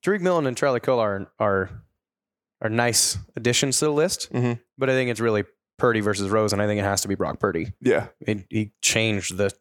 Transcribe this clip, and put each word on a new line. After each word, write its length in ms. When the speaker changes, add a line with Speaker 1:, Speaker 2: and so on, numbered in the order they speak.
Speaker 1:
Tariq 180
Milton 260
and 100
Charlie 220
Kolar 480
are, 100
are, 220
are 80
nice 480
additions 440
to 60
the 60
list, 420
Speaker 2:
Mm-hmm. 280
Speaker 1:
but 120
I 40
think 180
it's 80
really 240
Purdy 220
versus 300
Rose, 240
and 80
I 60
think 120
it 40
has 180
to 60
be 80
Brock 240
Purdy. 420
Speaker 2:
Yeah. 260
Speaker 1:
It, 280
he 220
changed 560
the 240